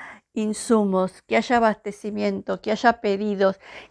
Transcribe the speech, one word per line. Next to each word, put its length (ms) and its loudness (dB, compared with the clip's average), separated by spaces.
insumos, 840 0
que 140 -2
haya 220 2
abastecimiento, 1000 -2
que 120 -4
haya 280 2
pedidos, 600 0